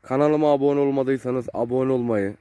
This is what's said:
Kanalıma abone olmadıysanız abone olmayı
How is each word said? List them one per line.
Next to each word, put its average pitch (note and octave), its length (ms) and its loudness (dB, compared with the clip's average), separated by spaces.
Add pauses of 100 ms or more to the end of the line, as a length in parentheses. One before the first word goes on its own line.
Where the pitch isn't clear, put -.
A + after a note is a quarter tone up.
Kanalıma D3 500 2
abone C#3+ 280 2
olmadıysanız C3 720 -2
abone B2+ 380 -2
olmayı A2 480 -2